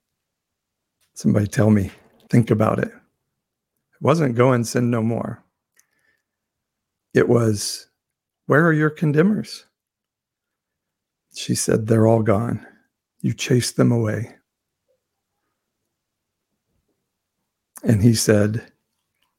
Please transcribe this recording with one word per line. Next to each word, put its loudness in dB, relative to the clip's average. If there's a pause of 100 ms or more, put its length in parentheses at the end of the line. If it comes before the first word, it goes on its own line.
(1160)
Somebody -2
tell 2
me. 0 (400)
Think 2
about 0
it. -4
It -20
wasn't, 0
"Go 2
and 0
sin -2
no -2
more." -6 (1700)
It 4
was, -2 (580)
"Where 4
are 2
your 0
condemners?" -2 (1700)
She -6
said, -2
"They're 4
all 2
gone. -2 (540)
You -4
chased -2
them 2
away." -4 (3500)
And 2
he 6
said, 0 (680)